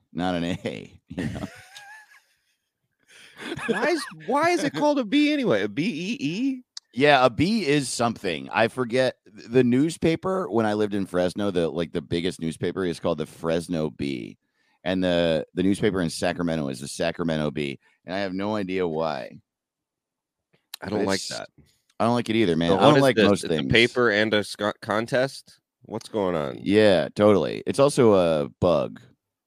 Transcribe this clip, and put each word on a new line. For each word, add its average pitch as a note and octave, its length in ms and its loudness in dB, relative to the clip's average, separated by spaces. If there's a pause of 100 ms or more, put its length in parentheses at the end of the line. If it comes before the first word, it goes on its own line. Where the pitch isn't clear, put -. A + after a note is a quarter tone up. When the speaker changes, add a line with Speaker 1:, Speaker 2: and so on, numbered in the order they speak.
(140)
Speaker 1:
not F2+ 200 -2
an E2+ 100 -2
A, D#2+ 600 -8
<laughs> - 40 -20
you F2+ 180 -8
know? - 200 -8 (2250)
Speaker 2:
Why A3+ 240 -2
is, E4 120 -2 (240)
why C#4+ 240 2
is E4 140 0
it C#4 80 -4
Speaker 1:
<laughs> - 20 -16
Speaker 2:
called D4 240 2
a B3+ 60 -2
bee C#4+ 300 2
anyway? E3 300 2
A G#2+ 40 -2
B G#2+ 160 -4
E F3+ 360 -4
E? B3+ 420 -4 (320)
Speaker 1:
Yeah, C3+ 300 6
a B2+ 60 6
bee F3 360 0
is C#3 220 2
something. F2 640 -4
I A2+ 180 4
forget. B2+ 480 -2 (100)
The A#2 380 0
newspaper, D#3+ 840 0
when A2 160 2
I G#2 80 0
lived G#2 200 0
in G2 120 -2
Fresno, F2+ 440 -2
the, E2+ 200 0
like, D#2+ 220 -4
the E2+ 100 -6
biggest E2+ 360 -4
newspaper E2+ 460 -4
is E2+ 160 -4
called F2 160 -2
the D2+ 80 -6
Fresno E2 640 -4
Bee. B1 480 -8 (480)
And F#2 180 -2
the, E2+ 520 2
the F2+ 80 -2
newspaper F#2+ 400 0
in D#2+ 80 -2
Sacramento E2 580 -4
is B1+ 120 -10
the C#2+ 80 -10
Sacramento E2 600 -4
Bee. C#2+ 280 -8 (260)
And F2+ 100 -10
I F#2+ 40 -6
have G2 160 -6
no G#2 220 -6
idea F#2 300 -4
why. D#2 520 -6 (1400)
Speaker 2:
I - 80 -10
don't G#2 100 -2
Speaker 1:
But G#2 60 0
Speaker 2:
like G2 140 -2
Speaker 1:
it's - 80 -10
Speaker 2:
that. G#1+ 200 -10 (500)
Speaker 1:
I - 60 0
don't A#2 100 2
like A#2+ 140 -2
it A2 80 0
either, F#2+ 200 2
man. E2+ 160 2
Speaker 2:
So G2 40 6
Speaker 1:
I F#2 60 0
Speaker 2:
what B2 60 8
Speaker 1:
don't D3+ 100 6
Speaker 2:
is C#3 40 6
Speaker 1:
like C3 140 4
Speaker 2:
this? G#2+ 100 6
Speaker 1:
most F#2+ 180 2
Speaker 2:
It's E2 100 -2
a - 20 0
Speaker 1:
things. C#2 160 -2
Speaker 2:
paper A#2+ 380 4
and G#2+ 240 2
a G#2 100 0
sc-, - 380 -4
contest? A#2+ 800 -4 (240)
What's - 260 -12
going F#2+ 260 0
on? C2+ 240 -4
Speaker 1:
Yeah, G2 540 4
totally. E2+ 520 4
It's - 120 -2
also C#3 360 6
a D#2+ 360 2 (100)
bug. C#2 400 0 (460)